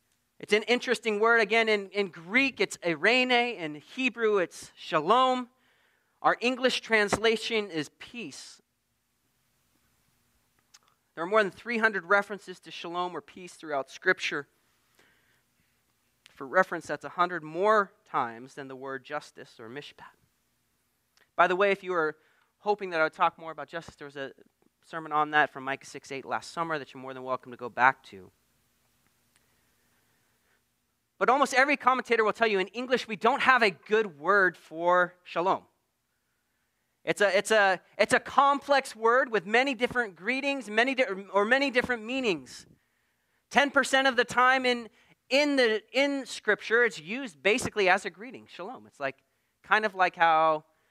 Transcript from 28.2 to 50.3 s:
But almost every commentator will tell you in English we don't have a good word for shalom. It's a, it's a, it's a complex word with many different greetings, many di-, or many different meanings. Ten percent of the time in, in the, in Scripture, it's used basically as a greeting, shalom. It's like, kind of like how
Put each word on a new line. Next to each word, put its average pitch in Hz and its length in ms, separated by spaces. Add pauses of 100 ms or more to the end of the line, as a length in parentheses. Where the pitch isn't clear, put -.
But 202 120
almost 269 240
every 269 220
commentator 240 480
will 208 80
tell 226 160
you 202 120
in 190 80
English 240 380
we 214 120
don't 240 240
have 254 200
a 208 100
good 196 460
word 180 380
for 175 600 (100)
shalom. 170 380 (1400)
It's 165 160
a, 196 180
it's 208 140
a, 196 300 (160)
it's 220 160
a 240 60
complex 277 760
word 240 340
with 202 160
many 247 280
different 233 420
greetings, 254 540
many 233 260
di-, 254 100 (280)
or 202 100
many 269 280
different 233 340
meanings. 220 600 (840)
Ten 277 200
percent 269 380
of 254 80
the 240 80
time 254 420
in, 240 220 (420)
in 285 280
the, 220 240 (100)
in 277 340
Scripture, 214 580
it's 214 160
used 180 440
basically 208 460
as 196 160
a 202 40
greeting, 170 400
shalom. 208 380
It's - 120
like, 135 180 (460)
kind 214 220
of 196 100
like 180 200
how 160 480 (280)